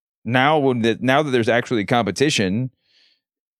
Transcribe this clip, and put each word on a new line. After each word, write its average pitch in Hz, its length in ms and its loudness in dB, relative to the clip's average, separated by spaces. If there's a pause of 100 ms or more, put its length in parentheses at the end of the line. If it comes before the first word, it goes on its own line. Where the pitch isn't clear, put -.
(260)
now 131 320 2
when 131 240 0
the, 110 200 0
now 131 200 2
that 147 100 -4
there's 120 180 2
actually 117 340 0
competition, 117 880 -2 (880)